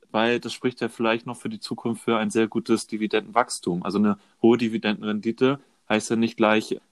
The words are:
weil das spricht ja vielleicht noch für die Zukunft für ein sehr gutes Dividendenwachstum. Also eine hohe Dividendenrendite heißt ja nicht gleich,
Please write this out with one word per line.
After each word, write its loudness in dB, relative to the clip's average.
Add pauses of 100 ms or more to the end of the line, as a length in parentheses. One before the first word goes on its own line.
(100)
weil 2
das -8
spricht -4
ja -2
vielleicht -2
noch -12
für -10
die -8
Zukunft -6
für 2
ein -2
sehr 2
gutes -2
Dividendenwachstum. -2
Also -2
eine 2 (240)
hohe 8
Dividendenrendite -2 (280)
heißt 0
ja 2
nicht 0
gleich, 2 (120)